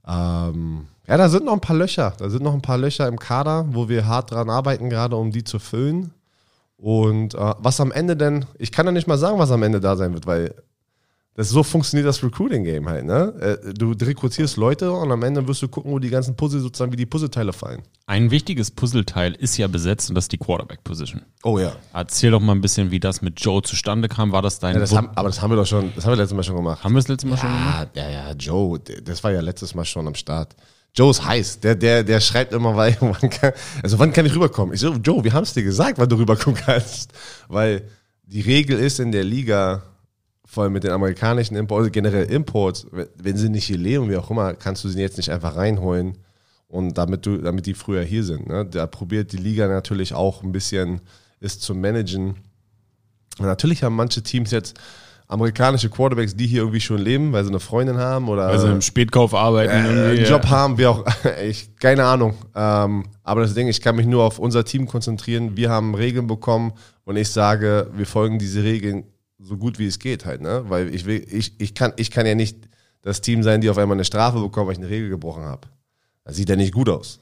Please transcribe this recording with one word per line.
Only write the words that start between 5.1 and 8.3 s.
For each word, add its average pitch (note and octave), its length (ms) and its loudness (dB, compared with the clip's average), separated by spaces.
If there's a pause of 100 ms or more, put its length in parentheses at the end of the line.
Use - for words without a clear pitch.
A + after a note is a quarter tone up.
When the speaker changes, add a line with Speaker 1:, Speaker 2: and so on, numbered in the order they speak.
Speaker 1:
um A2 160 -2
die A2+ 120 -4
zu - 160 -6
füllen. D#3 520 -2 (680)
Und, A2 560 2
äh, G#2 260 -2
was B2 200 0
am C3+ 120 2
Ende E3+ 260 0
denn, D3 280 0 (120)